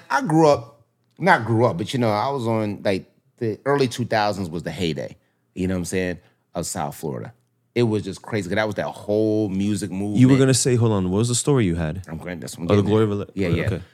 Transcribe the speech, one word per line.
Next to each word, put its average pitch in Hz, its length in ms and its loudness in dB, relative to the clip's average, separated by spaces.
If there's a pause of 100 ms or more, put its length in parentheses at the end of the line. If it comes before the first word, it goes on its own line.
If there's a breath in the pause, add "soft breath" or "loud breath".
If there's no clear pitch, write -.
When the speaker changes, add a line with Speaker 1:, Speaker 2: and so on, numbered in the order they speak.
Speaker 1:
I 285 120 0
grew 160 260 4
up, 135 300 2 (440)
not 160 240 4
grew 117 200 2
up, 95 120 0
but, - 160 -6
you 127 60 0
know, 117 100 2
I 107 200 0
was 131 180 -4
on, 107 360 -2
like, 95 280 -2 (260)
the 110 280 -4
early 139 240 2
two 120 160 -4
thousands 101 440 -2
was 82 140 -8
the 82 80 -6
heyday, 76 460 -4 (360)
you 92 140 -4
know 95 60 -2
what 90 60 -2
I'm 85 60 -6
saying, 90 340 -2 (360)
of 85 100 -4
South 73 300 -6
Florida. 60 380 -10 (420)
It 120 80 2
was 107 200 0
just 95 180 -10
crazy. 101 280 -6
'Cause 98 60 -4
that 107 100 2
was 107 100 -4
that 78 120 -4
whole 107 640 0
music 98 420 -2
movement. 101 280 -4
Speaker 2:
You 127 100 8
were 135 80 6
gonna 131 160 4
say, 123 220 2
hold 113 180 4
on, 95 160 0
what 95 100 2
was 120 100 2
the 120 60 -2
story 127 300 2
you 85 100 2
had? 82 320 -4
Speaker 1:
I'm 80 100 -10
grand-, 82 240 -10
that's - 160 -14
what 85 80 -8
I'm 90 60 0
Speaker 2:
Oh, 101 40 6
the 101 60 6
Speaker 1:
getting 104 200 4
at. 113 60 4
Speaker 2:
Gloria 101 180 -4
Vele-, - 80 -16
Speaker 1:
Yeah, 95 160 -2
yeah. 82 160 0
Speaker 2:
okay. 85 160 -4 (120)